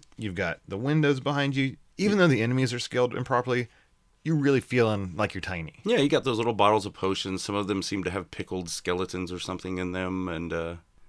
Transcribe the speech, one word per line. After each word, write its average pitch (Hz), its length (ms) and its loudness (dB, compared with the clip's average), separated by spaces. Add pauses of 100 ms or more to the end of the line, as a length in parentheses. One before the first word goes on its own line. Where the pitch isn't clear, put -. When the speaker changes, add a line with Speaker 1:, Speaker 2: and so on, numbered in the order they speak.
(160)
Speaker 1:
you've 101 200 -6
got 90 320 -2
the 95 100 -6
windows 143 400 2
behind 139 380 -2
you. 135 200 0 (220)
Even 202 200 2
though 180 100 8
the 131 120 6
enemies 123 320 2
are 120 60 -6
scaled 123 380 0
improperly, 123 500 0 (580)
you're 160 120 0
really 139 240 4
feeling 107 560 0
like 104 180 -2
you're 95 60 -6
tiny. 85 440 -8
Speaker 2:
Yeah, 226 140 2
you 143 100 4
got 143 140 2
those 120 160 0
little 117 160 0
bottles 104 320 4
of 95 80 -10
potions. 95 480 -2
Some 101 140 -4
of 101 100 0
them 98 160 0
seem 95 220 -4
to 87 80 -2
have 92 180 -6
pickled 92 400 -8
skeletons 90 640 -4
or 90 80 -8
something 92 380 -6
in 90 120 -4
them, 92 380 -4
and, 82 240 -6
uh, 85 240 -4 (320)